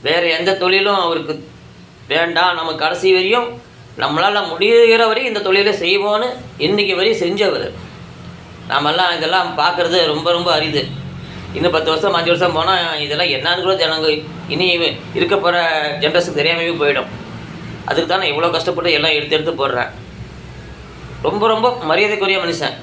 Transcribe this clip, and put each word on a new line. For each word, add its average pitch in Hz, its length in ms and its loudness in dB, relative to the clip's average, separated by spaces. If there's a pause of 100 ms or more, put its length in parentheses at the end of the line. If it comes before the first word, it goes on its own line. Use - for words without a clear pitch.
வேற 165 360 2
எந்த 190 180 2
தொழிலும் 196 440 2
அவருக்கு 156 480 -2 (600)
வேண்டாம், 170 460 2
நம்ம 160 200 -4
கடைசி 175 380 2
வரையும் 220 480 2 (380)
நம்மளால 180 460 0
முடிகிற 226 640 6
வரையும் 226 280 0
இந்த 208 60 -2
தொழிலை 196 320 4
செய்வோன்னு 208 640 0 (220)
இன்னைக்கு 190 380 0
வரையும் 190 320 2
செஞ்சவர். 180 440 0 (960)
நாமெல்லாம் 165 480 2
இதெல்லாம் 165 420 0
பார்க்கறது 170 480 2
ரொம்ப, 156 260 0
ரொம்ப 175 200 2
அரிது. 151 360 0 (680)
இன்னும் 175 160 0
பத்து 156 180 0
வருஷம், 160 260 2
அஞ்சு 165 120 0
வருஷம் 175 260 2
போனா 170 420 0
இதெல்லாம் 151 320 -2
என்னன்னு 165 360 0
கூட 180 240 2
ஜனங்க, 156 380 0 (240)
இனி 170 480 0 (180)
இருக்க 175 220 2
போற 165 460 2 (180)
ஜெனரேஷன் 165 340 2
தெரியாமவே 165 360 0
போயிடும். 143 360 0 (760)
அதுக்கு 160 220 0
தான் 180 140 0
நான் 170 100 0
இவ்வளோ 160 200 0
கஷ்டப்பட்டு 170 420 0
எல்லாம் 151 180 2
எடுத்து, 151 280 0
எடுத்து 151 300 -2
போடுறேன். 123 220 -2 (1300)
ரொம்ப, 202 240 0
ரொம்ப 220 300 2
மரியாதைக்குரிய 190 640 0
மனுஷன். 165 440 -4